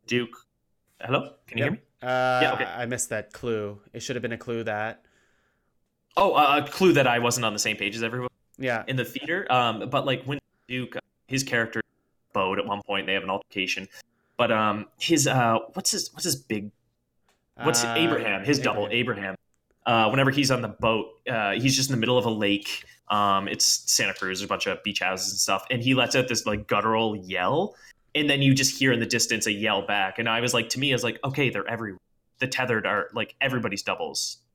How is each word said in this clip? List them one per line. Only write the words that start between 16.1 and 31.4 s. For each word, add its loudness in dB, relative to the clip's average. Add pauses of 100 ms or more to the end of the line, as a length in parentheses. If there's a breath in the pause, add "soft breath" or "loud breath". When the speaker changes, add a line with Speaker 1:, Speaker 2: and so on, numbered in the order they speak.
Speaker 1:
what's -8
his 0
big, -8 (840)
what's 0
Speaker 2:
Uh, 0
Speaker 1:
Abraham, 0
his 2
double, 0
Speaker 2:
Abraham. -2
Speaker 1:
Abraham. - (500)
Uh, 6
whenever 4
he's 2
on 2
the -6
boat, 0 (220)
uh, 0
he's 2
just 0
in 0
the 0
middle 4
of 2
a 2
lake. 0 (240 loud breath)
Um, 2
it's 0 (240)
Santa 2
Cruz, -4
there's -6
a -12
bunch -2
of -4
beach -4
houses -2
and -4
stuff, 0
and -2
he 4
lets 2
out 4
this, -2
like, -2
guttural 2
yell, -2 (400 loud breath)
and 2
then 2
you 6
just 2
hear 4
in 2
the 0
distance 0
a 0
yell 0
back. -2
And -2
I 0
was 0
like, 0
to -10
me, 0
I 4
was -2
like, -4
"Okay, 0